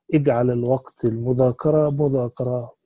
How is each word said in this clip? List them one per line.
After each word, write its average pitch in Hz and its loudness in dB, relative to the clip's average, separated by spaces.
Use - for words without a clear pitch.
اجعل 123 2
الوقت 120 -2
المذاكرة 127 0
مذاكرة، 123 -2